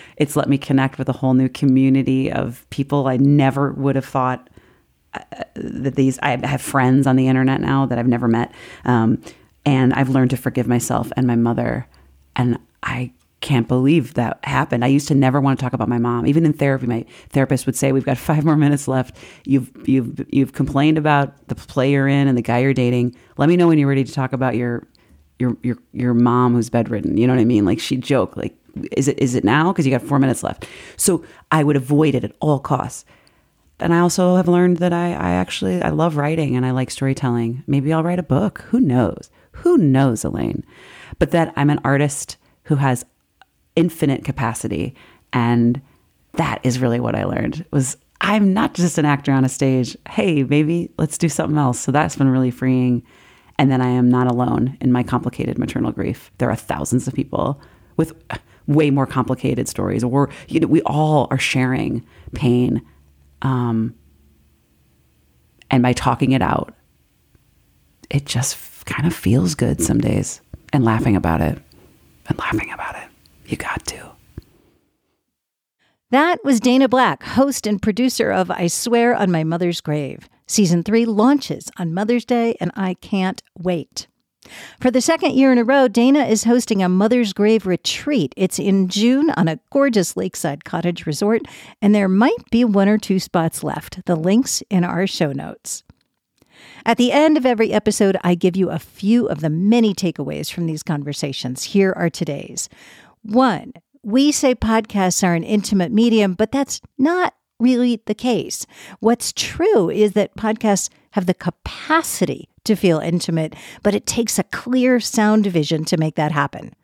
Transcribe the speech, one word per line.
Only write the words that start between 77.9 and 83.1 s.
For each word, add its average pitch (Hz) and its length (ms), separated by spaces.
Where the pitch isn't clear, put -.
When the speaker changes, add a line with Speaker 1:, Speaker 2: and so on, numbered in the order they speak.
Speaker 2:
of 180 220
I 175 160
Swear 233 480
on 190 160
My 160 140
Mother's 170 340
Grave. 147 480
Season 170 360
three 233 220
launches 233 720
on 165 160
Mother's 220 320
Day, 233 340
and - 160
I 185 200
can't 190 460